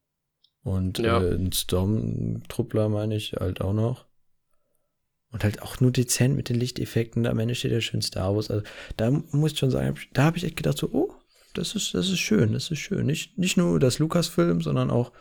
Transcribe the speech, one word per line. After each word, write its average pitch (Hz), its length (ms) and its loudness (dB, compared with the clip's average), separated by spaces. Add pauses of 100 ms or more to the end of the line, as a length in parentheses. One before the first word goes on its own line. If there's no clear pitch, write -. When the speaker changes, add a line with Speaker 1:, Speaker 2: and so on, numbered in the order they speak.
(640)
Speaker 1:
Und, 95 340 0
Speaker 2:
Ja. 113 240 2
Speaker 1:
äh, 87 140 2
einen 92 180 0
Stormtruppler, 110 1400 0
meine 107 260 0
ich, - 180 -6
halt 92 280 -2
auch 95 120 0
noch. 113 340 0 (1200)
Und 104 120 -6
halt 104 200 0
auch - 160 -6
nur 127 120 6
dezent 127 440 2
mit 120 140 -4
den 120 100 0
Lichteffekten. 117 640 -2
Am 120 140 0
Ende 120 160 -2
steht 127 160 -2
da 117 100 0
schön 110 220 -4
Star 98 320 -2
Wars. 107 160 -2
Also, 104 120 0 (340)
da 110 120 2
muss 151 440 2
ich - 40 -8
schon 131 140 2
sagen, 135 160 0
hab 139 100 -2
ich, - 160 -16
da 135 120 4
hab 165 120 2
ich 175 60 -6
echt - 140 -4
gedacht 147 200 0
so, - 160 -4
„Oh, 359 180 0 (440)
das 180 180 -4
ist, - 220 -4
das 90 140 0
ist 175 100 0
schön, 120 340 2
das 127 160 -6
ist 147 100 -4
schön.“ 120 280 -4
Nicht, - 320 -4
nicht 185 180 0
nur 175 220 4
das 127 180 4
Lucasfilm, 170 640 2
sondern 135 300 0
auch 120 300 0